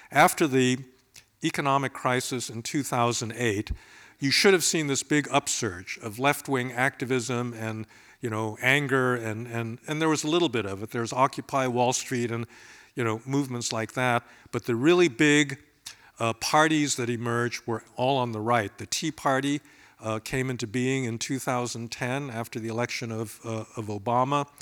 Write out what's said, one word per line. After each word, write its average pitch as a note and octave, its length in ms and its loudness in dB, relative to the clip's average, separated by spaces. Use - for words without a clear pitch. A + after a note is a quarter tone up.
after D#3+ 380 6
the B2+ 300 4
economic C#3 480 0
crisis B2+ 560 -2
in A#2 140 -8
two C#3+ 200 -2
thousand A#2+ 540 0
eight, G#2+ 340 0
you C#3 120 0
should G3 240 6
have D#3+ 100 4
seen D#3+ 220 0
this C#3 160 0
big D3 280 2
upsurge F#2+ 720 -2
of A2 160 -8
left-wing C3 540 0
activism B2 800 -2
and, A2 340 -6
you A#2+ 80 -4
know, G#2+ 320 -4
anger, C3 520 2
and, A2+ 320 -4
and, A#2 400 -6
and D3+ 140 -4
there D#3+ 80 2
was D3+ 160 2
a D3+ 40 -2
little E3+ 200 2
bit A2 160 0
of G2 180 -6
it. A2 80 -10
There's A#2 220 -4
Occupy C3 540 0
Wall B2 260 2
Street A#2+ 380 -4
and, A#2 160 -6
you B2 100 -2
know, A2 220 0
movements C3 440 -2
like A2+ 220 -4
that. B2 300 2
But A#2+ 120 -4
the B2 100 0
really E3+ 340 6
big, D3 500 4
uh, A2+ 140 0
parties D#3 640 2
that A#2+ 140 -2
emerged A#2+ 560 -2
were A2+ 180 -4
all C3 200 2
on B2 160 0
the G#2+ 80 -4
right. A2 380 0
The G#2+ 80 -10
Tea - 260 -4
Party, C#3 480 0
uh, A2 200 -2
came C3 280 -4
into B2 180 -6
being B2+ 380 0
in A#2 140 -4
two C3+ 200 -4
thousand A#2+ 540 -4
ten C3+ 380 -4
after A#2 280 -8
the A2+ 100 -6
election A#2 440 -4
of, A2 320 -8
uh, A2 200 -6
of G#2+ 120 -8
Obama. B2 580 0